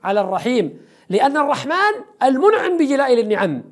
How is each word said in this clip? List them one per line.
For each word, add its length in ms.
على 180
الرحيم؟ 600
لأن 280
الرحمن 560
المنعم 540
بجلائل 420
النعم 520